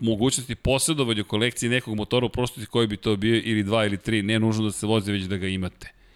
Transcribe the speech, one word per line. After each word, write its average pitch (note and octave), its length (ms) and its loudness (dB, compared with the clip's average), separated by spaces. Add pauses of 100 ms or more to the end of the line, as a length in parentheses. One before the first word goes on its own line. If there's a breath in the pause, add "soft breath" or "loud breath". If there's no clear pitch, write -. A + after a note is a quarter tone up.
mogućnosti A2+ 540 0
posjedovanja C3 680 0
u - 20 -4
kolekciji A#2 460 -2
nekog A#2+ 260 -2
motora B2 300 0
u - 20 2
prošlosti, A#2+ 380 -6
koji A#2 200 2
bi G#2 100 -2
to G#2+ 200 0
bio, A2+ 200 2
ili G#2+ 260 0
dva G#2+ 240 2
ili G2+ 100 0
tri, A2 260 0
ne A2 160 2
nužno A2 260 2
da G#2 80 0
se - 140 -6
vozi, G#2 260 2
već G2 100 -2
da F#2 140 -4
ga F#2+ 120 -4
imate. F#2 440 -6 (240 soft breath)